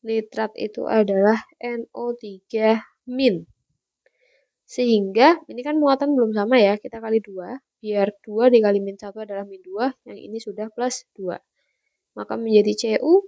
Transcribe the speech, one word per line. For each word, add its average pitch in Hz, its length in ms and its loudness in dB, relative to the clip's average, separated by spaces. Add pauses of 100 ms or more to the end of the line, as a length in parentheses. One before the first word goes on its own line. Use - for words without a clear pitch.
Nitrat 220 560 -6
itu - 320 -8
adalah 208 560 2 (160)
N 240 320 -10
O 240 240 -8
tiga 220 640 -2 (240)
min. 247 400 0 (1200)
Sehingga 233 800 4
ini 226 160 -14
kan 294 160 -2
muatan 285 400 2
belum 220 160 2
sama 214 240 2
ya, 208 240 4
kita - 160 -14
kali 220 240 -2
dua, 196 400 -14 (240)
biar 208 400 -2
dua 220 240 2
dikali 208 320 4
min 196 160 -10
satu 208 240 -16
adalah 202 240 -10
min 190 160 -20
dua, 208 320 -6 (160)
yang 208 80 -16
ini 220 240 -12
sudah 214 320 -12
plus 240 400 -6
dua. 185 240 -8 (800)
Maka 214 160 -10
menjadi 214 400 2
C 214 240 -2
U 349 300 4